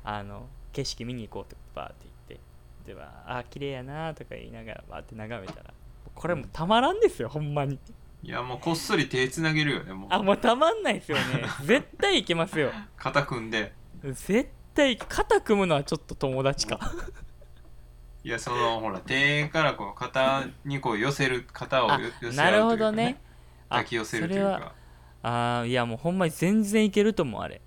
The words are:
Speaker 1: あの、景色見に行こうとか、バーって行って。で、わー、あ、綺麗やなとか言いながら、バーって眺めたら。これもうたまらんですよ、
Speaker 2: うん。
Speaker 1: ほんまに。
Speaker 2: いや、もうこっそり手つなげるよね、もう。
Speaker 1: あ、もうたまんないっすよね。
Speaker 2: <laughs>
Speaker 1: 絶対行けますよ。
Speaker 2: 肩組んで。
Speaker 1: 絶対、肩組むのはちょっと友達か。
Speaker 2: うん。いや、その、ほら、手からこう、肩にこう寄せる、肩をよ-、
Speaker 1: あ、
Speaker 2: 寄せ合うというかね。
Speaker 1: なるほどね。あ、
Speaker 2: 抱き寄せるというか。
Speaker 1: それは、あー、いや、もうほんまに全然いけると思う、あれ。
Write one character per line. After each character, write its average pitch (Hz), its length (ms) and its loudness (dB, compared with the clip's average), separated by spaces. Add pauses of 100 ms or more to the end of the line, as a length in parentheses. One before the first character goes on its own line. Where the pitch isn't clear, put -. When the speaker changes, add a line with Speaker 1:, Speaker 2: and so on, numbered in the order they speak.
Speaker 1:
あ 104 200 -6
の、 101 240 -14 (240)
景 139 120 -4
色 - 200 -8
見 123 100 -6
に 113 140 -10
行 - 20 -18
こ 98 160 -10
う - 40 -20
と - 40 -18
か、 - 80 -20 (120)
バ 73 140 -10
ー - 40 -16
っ - 20 -18
て - 120 -20
行 - 40 -20
っ - 20 -20 (160)
て。 - 120 -16 (460)
で、 107 80 -14
わ 69 340 -18
ー、 123 100 -6
あ、 120 60 -8
綺 - 160 -16
麗 139 100 -4
や 127 140 -8
な 156 300 -8
と - 100 -14
か - 100 -14
言 117 140 -14
い - 20 -16
な 113 140 -14
が 110 100 -12
ら、 - 140 -16
バ - 100 -12
ー - 40 -10
っ - 20 -18
て - 100 -16
眺 110 320 -10
め 85 60 -12
た - 100 -16
ら。 - 100 -18 (420)
こ - 140 -4
れ 175 60 2
も 135 80 -4
う - 100 -12
た 160 140 -2
ま 220 140 6
ら 285 120 4
ん 415 80 -2
で 440 80 8
す - 140 -2
よ、 117 60 -2
Speaker 2:
う - 20 -8
ん。 - 40 -14
Speaker 1:
ほ 151 60 -2
ん 147 140 -4
ま 147 120 2
に。 139 120 -4 (460)
Speaker 2:
い - 60 -14
や、 123 120 -4
も 123 140 -6
う - 20 -12
こ 165 140 0
っ - 20 4
そ 190 220 0
り 147 120 2
手 131 200 2
つ 143 140 -4
な 160 100 4
げ 156 120 4
る 147 100 2
よ 92 100 -4
ね、 95 80 -10
も 95 140 -10
う。 - 40 -14
Speaker 1:
あ、 185 100 4
も 196 120 6
う 202 40 6
た 240 200 4
ま 311 160 6
ん 440 100 -2
な 311 80 2
い 202 80 2
っ - 40 -8
す - 100 -4
よ 143 60 2
ね。 127 260 0 (100)
Speaker 2:
<laughs> 135 80 -8
Speaker 1:
絶 233 240 4 (140)
対 392 220 4
行 - 40 -8
け 170 80 2
ま 165 140 2
す - 100 -2
よ。 135 140 2 (240)
Speaker 2:
肩 139 260 0
組 113 240 -4
ん 110 40 -8
で。 110 220 -2 (300)
Speaker 1:
絶 180 480 0 (240)
対、 269 220 4
肩 - 440 2
組 262 200 4
む 190 60 4
の 170 80 4
は 143 80 2
ち 139 120 -2
ょ 156 40 -4
っ - 80 -10
と - 80 -10
友 135 300 -2
達 139 240 2
か。 - 120 -4
Speaker 2:
う - 160 -4
ん。 - 1300 -14
い - 20 -8
や、 117 80 -2
そ 123 160 -6
の、 117 260 2
ほ 110 100 -2
ら、 92 100 -6
手 143 480 2
か 160 160 0
ら 135 100 2
こ 104 220 -10
う、 - 20 -18
肩 135 460 2 (200)
に 139 160 -4
こ 123 120 0
う 107 60 0
寄 123 120 2
せ 143 180 0
る、 123 240 -2
肩 127 320 0
を 110 40 4
よ-、 104 60 4
Speaker 1:
あ、 139 40 2
Speaker 2:
寄 - 40 -2
せ 113 40 -6
合 - 20 -6
う 117 120 -8
と 120 60 -8
い - 20 -4
う - 80 -4
か 147 60 2
ね。 170 80 6
Speaker 1:
な - 60 -
る 214 80 8
ほ 226 120 4
ど 220 160 2
ね。 240 280 0 (480)
あ、 123 100 -2
Speaker 2:
抱 117 80 0
き - 100 -6
寄 113 80 0
せ 110 160 -4
る 170 80 -2
と 185 60 -2
い - 60 0
う 196 40 2
か。 196 80 2
Speaker 1:
そ 185 80 -2
れ - 60 -10
は、 - 60 -16 (500)
あ 120 420 0
ー、 117 40 -2
い 123 40 0
や、 123 120 2
も 117 100 -2
う - 40 -6
ほ 165 120 -2
ん 185 80 0
ま 185 80 4
に 160 40 2
全 196 320 4
然 214 220 4
い 208 80 4
け 208 100 4
る 214 100 6
と 185 120 0
思 107 140 -4
う、 98 40 -4
あ 82 60 -6
れ。 - 180 -12